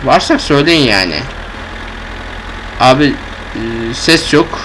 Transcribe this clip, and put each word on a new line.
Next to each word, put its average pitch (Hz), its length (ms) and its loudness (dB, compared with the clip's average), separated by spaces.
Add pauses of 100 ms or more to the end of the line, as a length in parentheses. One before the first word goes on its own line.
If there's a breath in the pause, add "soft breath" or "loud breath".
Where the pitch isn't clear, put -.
Varsak 151 380 4
söyleyin 147 460 4
yani. 92 320 0 (1600)
Abi, 131 340 6 (420)
e, 113 380 -4
ses - 400 0
yok. 151 320 2